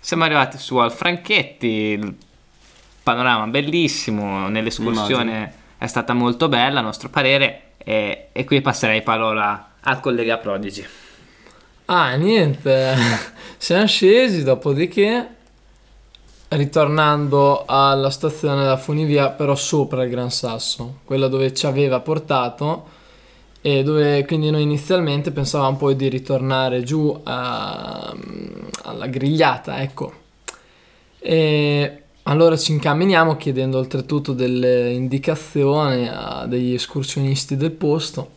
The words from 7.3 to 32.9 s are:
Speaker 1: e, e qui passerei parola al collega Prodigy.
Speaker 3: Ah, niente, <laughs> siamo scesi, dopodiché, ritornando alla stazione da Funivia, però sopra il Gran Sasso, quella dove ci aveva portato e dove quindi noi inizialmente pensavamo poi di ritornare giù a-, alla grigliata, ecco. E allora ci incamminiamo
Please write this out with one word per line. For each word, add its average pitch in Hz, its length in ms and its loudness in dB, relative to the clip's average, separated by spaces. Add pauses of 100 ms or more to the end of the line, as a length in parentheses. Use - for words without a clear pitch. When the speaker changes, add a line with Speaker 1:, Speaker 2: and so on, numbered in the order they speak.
Speaker 1:
e, 107 480 -4
e - 120 -4
qui 143 160 2
passerei 117 420 0
parola 110 680 -2 (100)
al 135 200 -2
collega 117 380 0
Prodigy. 98 460 -6 (1000)
Speaker 3:
Ah, 160 280 2
niente, 139 800 2 (320)
<laughs> - 320 -20
siamo 190 280 2
scesi, 202 580 4
dopodiché, 180 840 2 (1200)
ritornando 147 1160 4
alla 135 440 4
stazione 143 540 -2
da 135 120 4
Funivia, 147 540 0
però 143 240 0
sopra 135 500 -2
il 123 60 -4
Gran 123 200 -4
Sasso, 120 720 -6
quella 135 240 0
dove 131 260 0
ci 151 120 -2
aveva 135 340 2
portato 147 1000 -4 (640)
e 139 200 2
dove 147 440 2
quindi 151 240 0
noi 151 120 2
inizialmente 147 680 0
pensavamo 139 460 0
poi 139 200 2
di 135 120 0
ritornare 131 760 0
giù 151 400 0
a-, 113 920 -8 (680)
alla - 240 -8
grigliata, 135 760 0
ecco. - 320 -8 (1040)
E 147 840 2 (220)
allora 160 320 6
ci 156 160 0
incamminiamo 160 640 2